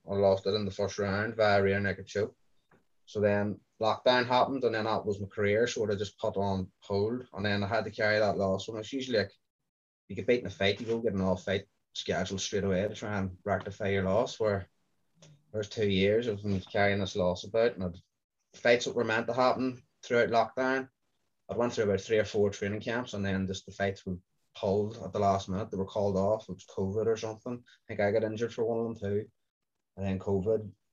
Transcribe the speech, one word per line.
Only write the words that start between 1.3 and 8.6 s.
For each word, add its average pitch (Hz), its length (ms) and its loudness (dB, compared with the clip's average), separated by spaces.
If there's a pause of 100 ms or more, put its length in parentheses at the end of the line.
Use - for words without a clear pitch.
via 104 260 4
rear 98 200 2
naked 95 260 -2
choke. - 280 -4 (720)
So - 140 -8
then 104 380 2 (240)
lockdown 120 460 2
happened, 127 340 2
and 110 120 2
then 107 100 0
that 107 200 0
was 98 160 -2
my 98 60 -4
career, 104 400 2
so 107 240 -2
I 101 60 2
just 101 240 -6
put 107 160 -2
on 98 320 -2 (120)
hold. 110 540 -2
And 92 100 -6
then 101 200 0
I - 20 0
had 107 200 0
to - 40 -8
carry 107 300 2
that 98 180 2
loss. 98 300 0